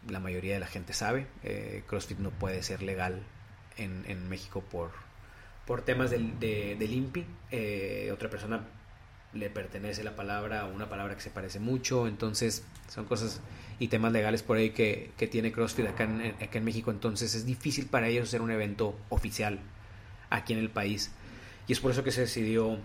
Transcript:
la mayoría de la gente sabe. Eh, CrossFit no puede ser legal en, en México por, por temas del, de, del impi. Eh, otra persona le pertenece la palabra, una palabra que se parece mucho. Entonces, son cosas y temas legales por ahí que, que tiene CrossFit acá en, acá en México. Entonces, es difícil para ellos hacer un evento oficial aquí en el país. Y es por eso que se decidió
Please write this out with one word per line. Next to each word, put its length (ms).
la 120
mayoría 340
de 60
la 80
gente 240
sabe. 340
Eh, 460
CrossFit 300
no 120
puede 320
ser 200
legal 380
en, 300
en 220
México 340
por, 300
por 160
temas 280
del, 280
de, 380
del 160
impi. 340
Eh, 640
otra 180
persona 340
le 160
pertenece 540
la 100
palabra, 520
una 220
palabra 280
que 40
se 100
parece 280
mucho. 480
Entonces, 580
son 180
cosas 340
y 80
temas 240
legales 320
por 120
ahí 140
que, 460
que 100
tiene 240
CrossFit 380
acá 160
en, 360
acá 180
en 60
México. 280
Entonces, 420
es 100
difícil 420
para 200
ellos 220
hacer 120
un 120
evento 440
oficial 500
aquí 220
en 80
el 100
país. 400
Y 60
es 80
por 100
eso 140
que 80
se 80
decidió 640